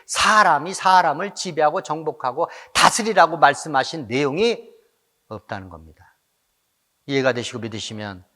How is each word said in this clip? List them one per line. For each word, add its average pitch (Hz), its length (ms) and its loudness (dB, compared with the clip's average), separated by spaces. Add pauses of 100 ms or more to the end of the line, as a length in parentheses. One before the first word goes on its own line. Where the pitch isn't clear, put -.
사람이 185 680 2
사람을 185 600 2
지배하고 156 480 -2
정복하고 151 640 -4 (260)
다스리라고 180 640 4
말씀하신 143 680 2
내용이 147 600 -2 (600)
없다는 101 400 -12
겁니다. 80 480 -20 (920)
이해가 135 260 2
되시고 120 280 -8
믿으시면 107 640 -10 (120)